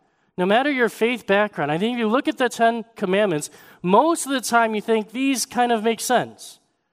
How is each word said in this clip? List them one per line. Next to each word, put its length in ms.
no 80
matter 260
your 180
faith 360
background, 460
I 80
think 160
if 40
you 80
look 200
at 100
the 120
Ten 360
Commandments, 540
most 460
of 40
the 100
time 340
you 60
think 300
these 340
kind 260
of 120
make 160
sense. 600